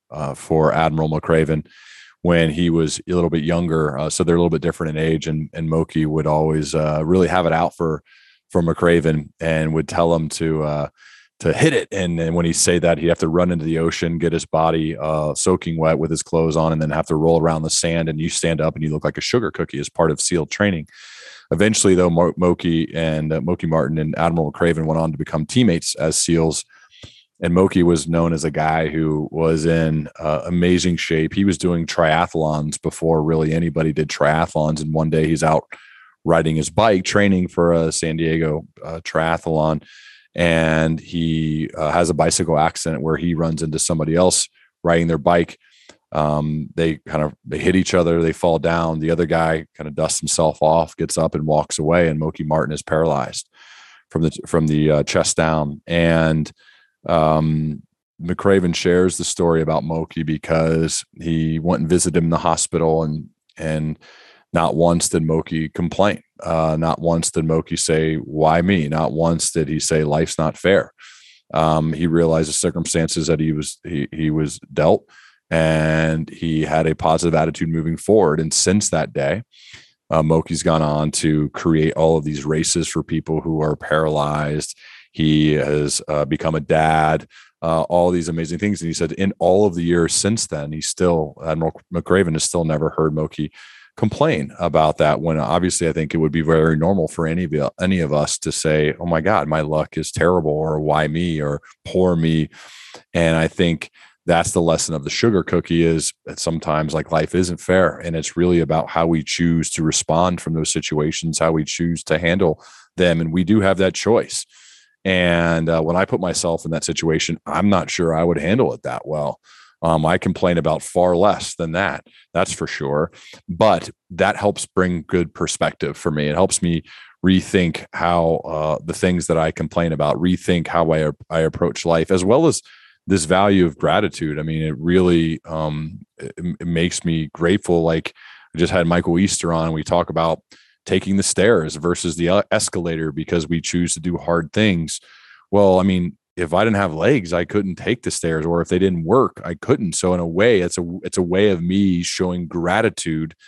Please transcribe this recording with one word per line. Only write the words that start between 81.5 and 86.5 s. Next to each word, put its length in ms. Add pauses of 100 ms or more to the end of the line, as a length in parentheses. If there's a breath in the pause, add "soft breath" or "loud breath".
create 440
all 220
of 80
these 200
races 420
for 160
people 380
who 200
are 160
paralyzed. 1000 (360 loud breath)
He 420
has, 520
uh, 180
become 300